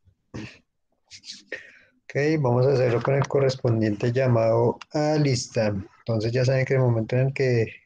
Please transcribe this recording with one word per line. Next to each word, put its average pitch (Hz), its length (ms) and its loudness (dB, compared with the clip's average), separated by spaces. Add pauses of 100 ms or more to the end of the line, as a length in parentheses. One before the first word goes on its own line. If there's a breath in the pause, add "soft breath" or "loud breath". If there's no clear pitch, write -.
(2000 soft breath)
Ok, 151 380 -2
vamos 127 260 2
a 143 60 4
hacerlo 123 280 2
con 135 140 0
el 139 140 0
correspondiente 120 840 0
llamado 117 640 2 (140)
a 151 240 0
lista. 127 540 0 (300)
Entonces 113 340 -4
ya 127 120 0
saben 131 200 2
que 139 100 0
en 135 60 2
el 127 60 4
momento 113 280 0
en 131 140 2
el 135 40 -4
que 123 400 0 (140)